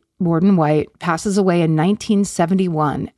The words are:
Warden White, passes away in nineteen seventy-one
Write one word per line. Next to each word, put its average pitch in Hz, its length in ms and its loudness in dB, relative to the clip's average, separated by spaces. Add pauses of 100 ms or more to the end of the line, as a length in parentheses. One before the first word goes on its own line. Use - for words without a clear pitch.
(180)
Warden 175 380 2
White, 151 320 0 (100)
passes 175 400 -2
away 175 240 2
in 160 140 2
nineteen 202 480 0
seventy-one 170 920 -2